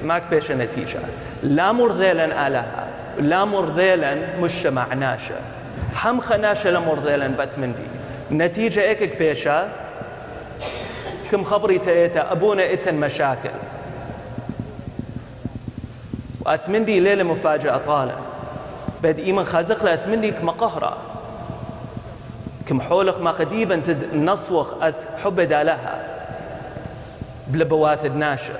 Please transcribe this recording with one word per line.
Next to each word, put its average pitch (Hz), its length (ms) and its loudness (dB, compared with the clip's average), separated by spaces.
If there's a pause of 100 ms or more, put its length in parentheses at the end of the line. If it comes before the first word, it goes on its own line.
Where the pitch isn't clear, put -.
ماك 170 260 2
بيش 151 220 2
نتيجة. 127 480 -2 (440)
لا 160 280 4
مرذيلا 180 760 4
آلها، 120 380 -2 (340)
لا 165 260 6
مرذيلا 175 720 4 (220)
مجتمع 135 540 0
ناشا. 131 420 -2 (680)
هم 240 160 2
خناشا 208 500 2
لا 175 100 4
مرذيلا 147 480 2
بث 131 320 -2
مندي. 123 240 -4 (480)
نتيجة 175 500 2
إيكك 208 360 2
بيشا، 156 520 2 (1600)
كم 196 120 0
خبري 208 360 4
تيتا 170 520 4
أبونا 185 420 4
إتن 180 220 0
مشاكل. 139 540 0 (3000)
وأثمندي 196 540 2
ليلة 196 240 6
مفاجأة 151 540 2 (100)
طالع. 143 280 2 (880)
بد 160 160 4
إيمن 190 260 2
خازق 185 400 2
لأثمندي 208 460 2
كما 170 200 -2
قهرة. - 460 -2 (1700)
كم 131 140 0
حولخ 180 380 2
ما 170 120 2
قديبا 180 440 0
تد 156 400 0
نصوخ 165 680 2
أث 156 140 2 (280)
حب 185 180 2
دالها. 151 580 2 (1500)
بلبواث 151 580 4
الناشا. 143 540 0